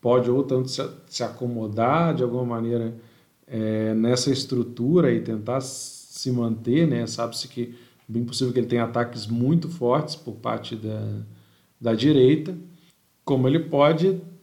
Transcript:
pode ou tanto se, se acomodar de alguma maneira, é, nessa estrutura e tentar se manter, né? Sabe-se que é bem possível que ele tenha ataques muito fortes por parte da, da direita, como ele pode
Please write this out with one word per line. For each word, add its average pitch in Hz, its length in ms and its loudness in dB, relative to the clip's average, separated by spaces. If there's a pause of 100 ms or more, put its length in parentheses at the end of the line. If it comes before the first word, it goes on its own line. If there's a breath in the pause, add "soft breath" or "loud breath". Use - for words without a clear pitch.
pode 120 300 4
ou 135 120 2
tanto 127 280 0
se, - 120 -6 (240)
se - 160 -8
acomodar 120 920 0
de 127 80 0
alguma 123 240 -2
maneira, 117 500 -2 (500 loud breath)
é, 110 480 -2
nessa 123 360 2
estrutura 131 800 2
e - 80 2
tentar 117 400 -4
se - 720 -10
manter, 120 540 2
né? 120 200 0
Sabe-se - 420 -6
que 117 260 -8 (340 loud breath)
é 113 40 -10
bem 117 120 0
possível 123 280 -2
que 127 80 0
ele 113 80 -2
tenha 120 160 2
ataques 117 420 -4
muito 127 420 2
fortes 131 460 0
por 117 200 -12
parte 113 420 -8
da, 107 460 -6 (580 soft breath)
da 117 140 0
direita, 147 640 4 (680 soft breath)
como 127 240 2
ele 151 100 4
pode 160 600 2 (220)